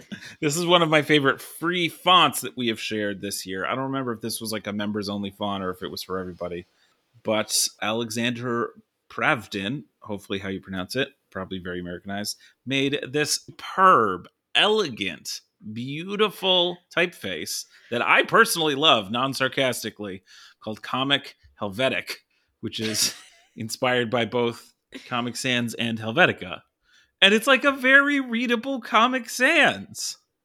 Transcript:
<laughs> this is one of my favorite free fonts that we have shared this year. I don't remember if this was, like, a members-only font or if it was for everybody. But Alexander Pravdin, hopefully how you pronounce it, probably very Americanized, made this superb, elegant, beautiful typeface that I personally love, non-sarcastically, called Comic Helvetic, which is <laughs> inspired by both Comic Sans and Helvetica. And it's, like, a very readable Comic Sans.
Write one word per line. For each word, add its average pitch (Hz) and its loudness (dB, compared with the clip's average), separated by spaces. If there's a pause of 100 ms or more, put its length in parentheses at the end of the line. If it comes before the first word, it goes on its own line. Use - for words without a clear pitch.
<laughs> - -16
this 151 0
is 175 -2
one 175 6
of 160 2
my 156 4
favorite 139 2
free 170 -4
fonts 170 4
that - -10
we 123 0
have 110 -2
shared 104 -4
this 101 -8
year. 92 -6
I 117 -2
don't 135 -4
remember 131 -4
if 110 -8
this 113 -8
was, 107 -6
like, 107 -6
a 101 -4
members-only 104 -4
font 98 -4
or 90 -2
if 92 -8
it 78 -8
was - -10
for 92 -8
everybody. 90 -8 (580)
But - 0 (140)
Alexander 117 -2 (400)
Pravdin, 113 -2 (160)
hopefully 98 -8
how 98 -8
you 95 -6
pronounce 95 -8
it, 131 -2 (200)
probably 95 -8
very 90 -8
Americanized, 98 -8 (280)
made 135 0
this 147 -2
superb, 117 2 (260)
elegant, 139 0 (320)
beautiful 180 0 (180)
typeface 101 -4 (240)
that 117 -2
I 190 4
personally 165 2
love, 131 4
non-sarcastically, 120 -2 (360)
called 110 -10
Comic 135 -2 (240)
Helvetic, 104 -2 (380)
which 113 -8
is 110 -2 (200)
<laughs> - -20
inspired 123 0
by 117 0
both 117 -2 (340)
Comic 120 -4
Sans 120 0
and 113 -4
Helvetica. 110 0 (600)
And 196 8
it's, 220 2
like, 262 6
a 285 6
very 277 4
readable 240 -2
Comic 240 2
Sans. 247 2 (280)